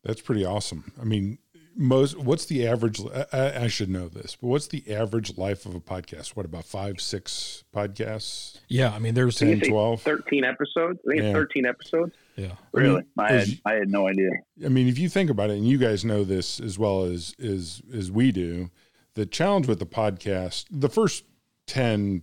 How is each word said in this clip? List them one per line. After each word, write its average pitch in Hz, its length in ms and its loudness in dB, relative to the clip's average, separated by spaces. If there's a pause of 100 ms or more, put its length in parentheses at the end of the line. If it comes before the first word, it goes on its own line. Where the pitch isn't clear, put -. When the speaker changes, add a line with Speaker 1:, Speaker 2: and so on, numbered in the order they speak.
Speaker 1:
That's 110 180 -6
pretty 104 240 0
awesome. 92 460 -6 (100)
I - 20 -10
mean, 107 360 -2 (360)
most, 135 420 4
what's 147 280 -2
the 123 220 0
average, 113 340 0
I, 113 320 -8
I, 131 300 0
I 120 40 0
should 101 220 -2
know 92 180 -4
this, 92 280 -14
but 123 120 -8
what's 143 200 0
the 107 280 -8
average 110 420 -2
life 95 280 -4
of 90 100 -10
a 87 40 -8
podcast? 85 500 -12
What, 98 160 -10
about 82 200 -12
five, 98 360 -8
six - 640 -8 (120)
podcasts? 107 920 -6
Speaker 2:
Yeah, 127 240 2
I 107 80 -8
mean, 113 160 0
there's 123 220 4
Speaker 1:
Ten, - 120 4
Speaker 3:
Did - 100 6
you - 60 2
say 135 60 2
Speaker 1:
twelve? 110 300 2
Speaker 3:
thirteen 143 420 0
episodes? 165 600 -2
I - 40 0
think 151 100 2
it's 107 60 2
Speaker 1:
Yeah. 104 80 2
Speaker 3:
thirteen 143 320 2
episodes. 165 500 -2 (200)
Speaker 2:
Yeah. 92 200 -8 (160)
Speaker 4:
Really? 139 260 6
Speaker 1:
I - 0 -
mean, - 80 -2 (120)
Speaker 4:
I 104 140 4
had, 107 160 6
Speaker 1:
is 120 180 -6
Speaker 4:
I 107 80 2
had 101 160 2
no 98 180 2
idea. 95 220 2 (340)
Speaker 1:
I 139 60 -2
mean, 127 180 6
if 127 120 2
you 175 100 2
think 190 200 2
about 104 200 2
it, 104 80 0
and 104 100 2
you 135 100 6
guys 110 280 2
know 104 180 2
this 92 360 -2
as 107 180 -6
well 98 260 2
as, 87 360 -4
as, 92 420 -6 (120)
as 95 180 -6
we 120 200 4
do, 87 380 -4 (460)
the 107 100 -2
challenge 170 420 0
with 98 120 0
the 92 60 -4
podcast, 92 840 -4
the 143 200 0
first - 340 2 (420)
ten 104 580 0